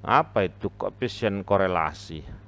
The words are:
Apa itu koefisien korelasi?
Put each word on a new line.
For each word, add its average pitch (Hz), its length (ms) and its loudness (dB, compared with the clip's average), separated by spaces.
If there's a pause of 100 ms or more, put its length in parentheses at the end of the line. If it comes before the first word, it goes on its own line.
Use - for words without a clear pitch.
Apa 113 400 4
itu - 320 -6
koefisien 101 640 -4
korelasi? 85 1080 -2